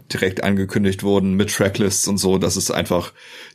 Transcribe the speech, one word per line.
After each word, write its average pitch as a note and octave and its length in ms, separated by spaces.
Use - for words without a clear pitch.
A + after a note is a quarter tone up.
direkt F#2+ 320
angekündigt G2 600
wurden G2 300
mit G2+ 180
Tracklists G2 560
und G2+ 100
so, F#2+ 200
dass - 180
es F#2 160
einfach F2 420